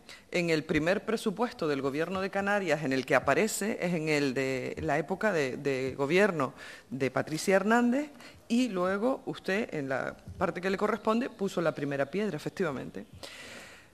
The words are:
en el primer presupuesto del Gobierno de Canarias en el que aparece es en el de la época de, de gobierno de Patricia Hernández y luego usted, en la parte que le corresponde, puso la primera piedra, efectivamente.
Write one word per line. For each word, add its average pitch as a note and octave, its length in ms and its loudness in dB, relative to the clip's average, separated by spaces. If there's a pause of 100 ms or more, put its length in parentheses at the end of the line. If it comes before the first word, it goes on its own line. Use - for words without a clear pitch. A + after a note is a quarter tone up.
(320)
en F3 180 0
el D#3+ 140 2
primer D#3+ 420 2
presupuesto G#3+ 600 -2
del C#3+ 140 0
Gobierno D#3+ 400 -2
de G3 80 -2
Canarias G3 540 0
en C3 100 0
el C3 120 0
que - 80 2
aparece E3 680 2
es F3 120 0
en D#3 140 0
el C#3+ 260 2
de C3 460 -2
la D3+ 180 0
época F#3+ 360 0
de, C#3 240 0
de C3 380 -2
gobierno D#3+ 580 4 (360)
de C3 220 -2
Patricia D#3 460 2
Hernández A#3+ 520 4 (380)
y B3 220 2
luego G3+ 560 0
usted, F#3+ 480 -2
en C#3 160 -4
la - 260 -2 (220)
parte F3 240 -2
que F#3 80 0
le G3 80 0
corresponde, A3 520 0
puso - 300 -2
la D#3+ 160 2
primera C#3 300 0
piedra, F#3+ 320 -2
efectivamente. D3 680 -4 (880)